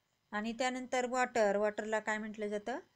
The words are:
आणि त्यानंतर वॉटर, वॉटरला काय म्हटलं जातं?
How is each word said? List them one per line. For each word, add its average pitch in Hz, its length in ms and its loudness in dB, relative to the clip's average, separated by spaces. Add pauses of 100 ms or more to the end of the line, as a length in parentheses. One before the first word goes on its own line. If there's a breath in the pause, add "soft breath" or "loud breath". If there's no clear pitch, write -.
(300)
आणि 214 220 -4
त्यानंतर 254 540 0
वॉटर, 240 500 4
वॉटरला 214 440 0
काय 214 180 -2
म्हटलं 214 300 -6
जातं? 214 300 -4 (180)